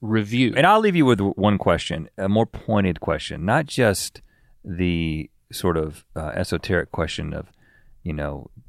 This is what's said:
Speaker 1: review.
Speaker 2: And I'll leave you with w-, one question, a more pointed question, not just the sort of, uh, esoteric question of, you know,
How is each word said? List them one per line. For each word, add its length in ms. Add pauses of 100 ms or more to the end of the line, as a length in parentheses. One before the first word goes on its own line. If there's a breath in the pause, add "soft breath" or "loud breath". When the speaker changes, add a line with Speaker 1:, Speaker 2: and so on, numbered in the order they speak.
Speaker 1:
review. 560
Speaker 2:
And 100
I'll 140
leave 160
you 100
with 120
w-, 160
one 240
question, 500 (100)
a 100
more 180
pointed 540
question, 440
not 220
just 560 (420)
the 680 (220)
sort 240
of, 280 (120)
uh, 180
esoteric 560
question 420
of, 200 (500 soft breath)
you 100
know, 380 (180)